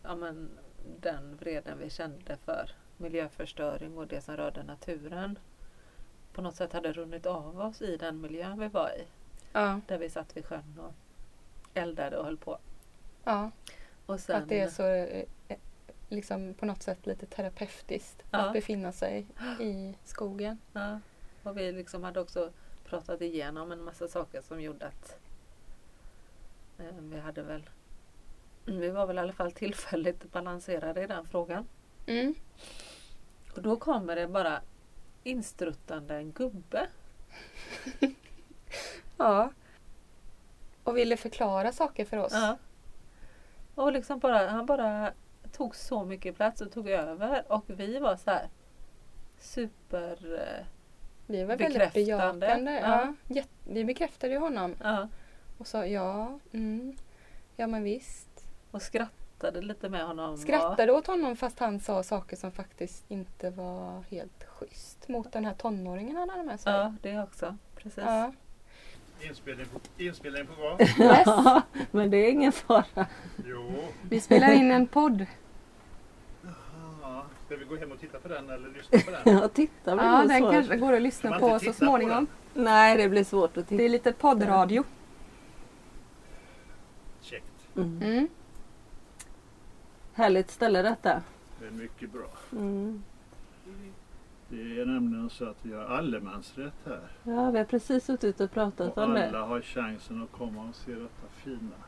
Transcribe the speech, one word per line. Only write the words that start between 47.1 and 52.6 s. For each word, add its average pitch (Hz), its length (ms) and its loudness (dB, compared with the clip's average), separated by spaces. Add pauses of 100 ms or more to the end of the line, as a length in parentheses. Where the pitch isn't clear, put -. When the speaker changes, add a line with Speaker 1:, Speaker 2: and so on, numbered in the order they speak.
Speaker 1:
Och 214 160 0
vi 202 320 -6
var 233 160 2
så 196 160 -2
här - 160 0 (920)
super, 175 1000 -8
eh, - 260 -8 (640)
Speaker 2:
Vi 196 160 -2
var 208 120 -2
väldigt 262 380 4
Speaker 1:
bekräftande. 208 120 4 (340)
Speaker 2:
bejakande. 233 320 2